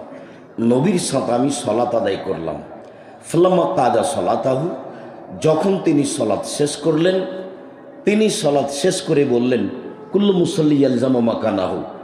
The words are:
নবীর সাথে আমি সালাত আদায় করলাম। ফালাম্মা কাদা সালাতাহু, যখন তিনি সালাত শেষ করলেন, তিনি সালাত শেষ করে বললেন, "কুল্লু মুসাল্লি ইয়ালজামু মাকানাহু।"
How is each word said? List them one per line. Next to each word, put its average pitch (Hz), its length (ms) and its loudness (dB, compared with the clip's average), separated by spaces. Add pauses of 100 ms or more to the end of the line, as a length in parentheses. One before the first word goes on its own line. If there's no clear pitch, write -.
(600)
নবীর 135 380 4
সাথে 123 340 -2
আমি 127 180 2
সালাত 120 440 0
আদায় 104 300 0
করলাম। 80 380 -6 (640)
ফালাম্মা 175 420 4 (100)
কাদা 120 260 2
সালাতাহু, 113 680 0 (720)
যখন 170 440 2
তিনি 147 200 4
সালাত 104 400 -2
শেষ - 320 -2
করলেন, 170 440 2 (840)
তিনি 214 260 4
সালাত 143 400 0
শেষ - 320 0
করে 143 220 2
বললেন, 120 440 2 (440)
"কুল্লু 202 200 4
মুসাল্লি 156 440 2
ইয়ালজামু 127 440 2
মাকানাহু।" 95 640 0 (220)